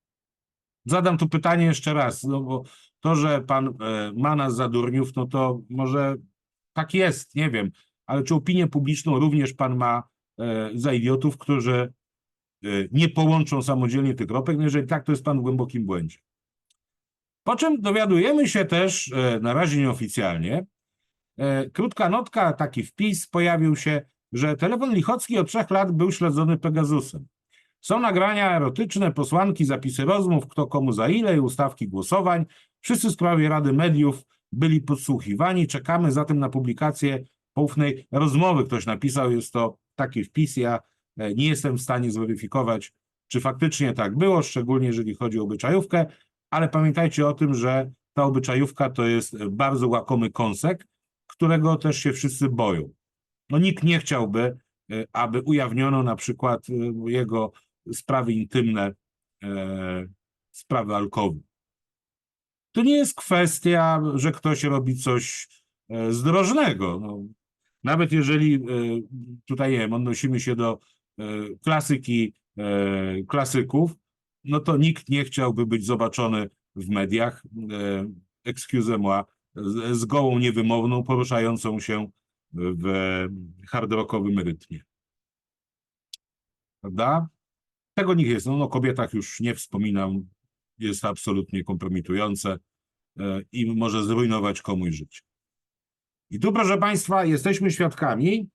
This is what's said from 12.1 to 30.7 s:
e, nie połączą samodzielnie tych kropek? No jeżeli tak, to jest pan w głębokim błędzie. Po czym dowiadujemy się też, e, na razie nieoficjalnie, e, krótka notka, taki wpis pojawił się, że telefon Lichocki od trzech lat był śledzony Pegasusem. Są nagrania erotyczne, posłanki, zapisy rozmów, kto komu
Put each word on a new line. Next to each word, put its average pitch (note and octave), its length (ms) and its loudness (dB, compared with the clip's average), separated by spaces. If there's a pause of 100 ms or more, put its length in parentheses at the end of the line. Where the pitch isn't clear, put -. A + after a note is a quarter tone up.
e, G2+ 40 -8 (240)
nie D#3+ 180 4
połączą D#3 520 2
samodzielnie C3 520 0
tych A#2+ 140 -4
kropek? C3 300 -2
No D3+ 60 0
jeżeli C#3+ 240 0
tak, D3+ 180 -4
to D#3 60 0
jest C3+ 140 -2
pan C#3+ 140 0
w - 20 0
głębokim B2+ 440 -2
błędzie. F2 320 -4 (1300)
Po A#3 120 0
czym D4+ 260 2
dowiadujemy G#3 680 4
się G3 180 2
też, F3 460 0
e, B2+ 280 0
na A#2+ 140 0
razie D3 280 2
nieoficjalnie, A#2 840 -2 (720)
e, C3+ 320 -2
krótka G#3 400 0
notka, G3 440 2
taki C3 300 -2
wpis G3+ 440 -2
pojawił E3+ 480 2
się, D3+ 260 0 (300)
że C#3+ 240 0
telefon A#3 380 0
Lichocki A3 440 0
od F3+ 100 0
trzech A3+ 220 -2
lat G3 220 2
był F3 200 2
śledzony D#3+ 460 2
Pegasusem. D#3 680 -2 (540)
Są A3 180 0
nagrania G3+ 560 2
erotyczne, E3 560 0
posłanki, E3 540 2
zapisy C3+ 400 -2
rozmów, F#3 420 2
kto C#3+ 200 -2
komu C3+ 240 0